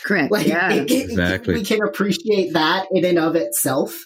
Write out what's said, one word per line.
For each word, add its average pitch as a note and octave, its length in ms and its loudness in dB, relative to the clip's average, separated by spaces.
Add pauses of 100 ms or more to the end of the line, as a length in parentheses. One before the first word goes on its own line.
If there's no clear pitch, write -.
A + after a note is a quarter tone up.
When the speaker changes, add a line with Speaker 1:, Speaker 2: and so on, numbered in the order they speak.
Speaker 1:
Correct, F3 280 0
Speaker 2:
Like, G#3 140 0
Speaker 1:
yeah. F3 260 2
Speaker 2:
it, - 180 0
it, - 200 0
Speaker 3:
Exactly. F#2 440 0
Speaker 2:
we - 100 -2
can G#3+ 180 0
appreciate G3+ 680 0
that E3+ 400 0
in F3+ 120 2
and F3+ 140 2
of D#3+ 180 2
itself. - 680 0